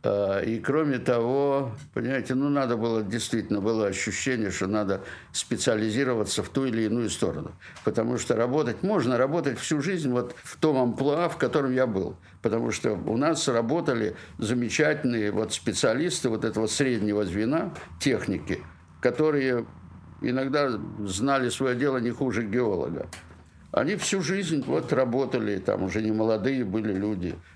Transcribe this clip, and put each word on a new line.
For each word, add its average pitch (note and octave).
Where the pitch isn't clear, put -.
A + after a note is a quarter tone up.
А, G2+
и A2+
кроме C#3+
того, C3
понимаете, B2+
ну, C#3+
надо C3
было, A2+
действительно, G#2+
было A2
ощущение, G#2+
что F#2
надо G2
специализироваться A2
в -
ту C3+
или A2+
иную A2
сторону. D#2
Потому A2+
что -
работать, B2
можно C#3+
работать C#3
всю D3+
жизнь E3
вот B2
в -
том D3+
амплуа, C#3
в -
котором C3+
я B2+
был. F#2+
Потому A2+
что G#2+
у A2+
нас D#3
работали A#2
замечательные A#2+
вот A2
специалисты B2+
вот A2
этого A2
среднего G#2
звена, B2+
техники, G#2
которые C3
иногда C3+
знали B2
своё B2+
дело C3+
не A#2+
хуже A#2+
геолога. G2+
Они D#3
всю G3
жизнь E3
вот C#3
работали, A#2+
там G2
уже F#2+
не A2
молодые A2
были G#2
люди. F#2+